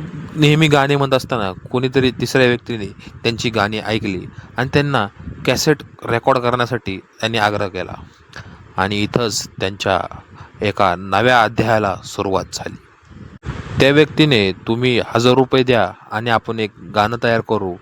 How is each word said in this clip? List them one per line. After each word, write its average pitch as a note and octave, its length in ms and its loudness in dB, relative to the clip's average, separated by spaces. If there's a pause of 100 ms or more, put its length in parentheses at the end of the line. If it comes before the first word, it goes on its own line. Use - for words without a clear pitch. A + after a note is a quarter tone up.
(360)
नेहमी D3+ 320 4
गाणे C#3+ 280 4
म्हणत C#3 180 0
असताना A2 540 -2
कोणीतरी B2+ 440 0
तिसऱ्या B2+ 360 2
व्यक्तीने A#2+ 400 -2 (360)
त्यांची A#2 260 -2
गाणी G#2+ 300 -2
ऐकली G2+ 460 -4 (320)
आणि B2+ 160 -2
त्यांना C#3 340 0 (380)
कॅसेट C#3 320 2 (280)
रेकॉर्ड A#2 340 2
करण्यासाठी A#2+ 580 -2
त्यांनी A2+ 400 -6
आग्रह G#2 300 0
केला F2+ 260 -8 (840)
आणि G2+ 260 0
इथंच A2+ 440 -2
त्यांच्या F#2+ 720 -4 (440)
एका G2 340 2
नव्या G#2+ 480 2
अध्यायाला A2 520 0
सुरुवात F#2+ 580 -4
झाली. - 220 -10 (1040)
त्या C3+ 120 6
व्यक्तीने, C#3+ 600 4
"तुम्ही A#2 480 -2
हजार A#2+ 340 2
रुपये C3 300 4
द्या A2 280 2 (200)
आणि A2+ 180 -4
आपण A2+ 300 0
एक G#2+ 120 -4 (240)
गाणं G#2+ 280 0
तयार A#2 180 2
करू G2 400 -4